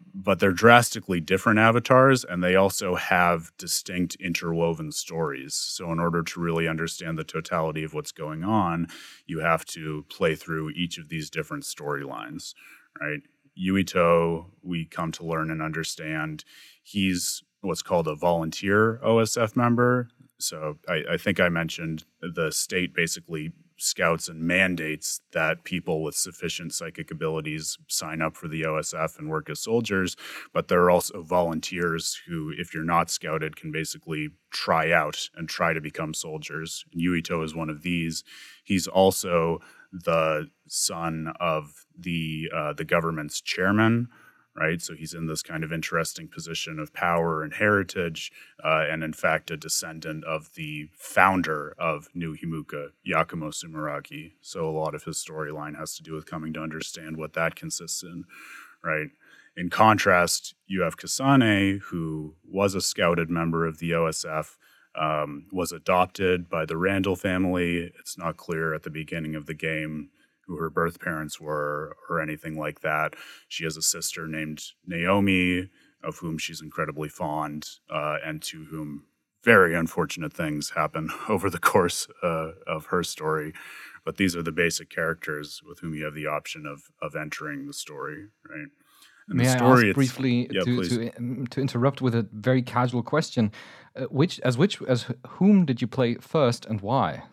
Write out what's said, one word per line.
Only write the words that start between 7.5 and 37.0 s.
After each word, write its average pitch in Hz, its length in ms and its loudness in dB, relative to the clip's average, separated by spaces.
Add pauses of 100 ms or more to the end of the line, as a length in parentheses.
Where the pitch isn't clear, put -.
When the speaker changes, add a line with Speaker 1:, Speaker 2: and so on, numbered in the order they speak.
Speaker 1:
of 76 80 -8
what's 76 180 -8
going 78 320 -8
on, 85 460 2 (380)
you 80 140 -6
have 80 260 2
to 78 420 -8
play 82 260 0
through 78 360 -6
each 87 260 -4
of 76 140 -14
these 78 180 -6
different 73 360 -8
storylines, 69 880 -8 (440)
right? 76 220 -4 (360)
Yuito, 85 880 4 (160)
we 85 240 -4
come 82 260 -4
to 82 140 -10
learn 80 240 -2
and 80 100 -4
understand, 78 840 -6 (400)
he's 95 600 -2 (180)
what's 95 220 -4
called 85 260 2
a 76 80 -2
volunteer 95 880 2
O 110 140 6
S 110 180 2
F 113 180 0
member. 123 540 4 (300)
So 78 400 -6 (100)
I, 82 140 0 (100)
I 85 60 2
think 95 200 -2
I 90 120 6
mentioned 82 540 -4 (180)
the 82 280 -2
state 92 440 -2
basically 82 580 -2 (260)
scouts 82 500 0
and 80 120 -10
mandates 85 800 0 (100)
that 82 320 0
people 80 400 -2
with 73 100 -4
sufficient 85 580 -6
psychic - 380 -8
abilities 78 680 -4 (100)
sign 80 340 -4
up 78 140 -2
for - 100 -10
the 78 180 -4
O 78 120 0
S 76 180 -4
F 80 240 -4
and 76 100 -10
work 78 220 -4
as 73 100 -8
soldiers, 104 560 0 (360)
but 85 160 0
there 87 140 6
are 87 80 8
also 87 320 4
volunteers 85 1080 0
who, 80 280 -6
if 80 160 -10
you're 80 120 -6
not 82 260 2
scouted, 78 460 -4
can 78 160 -12
basically 78 560 -6 (220)
try 80 420 2
out 78 420 0
and 82 140 -8
try 85 240 0
to 80 80 -2
become 78 340 -6
soldiers. 78 800 -8
And 85 100 -4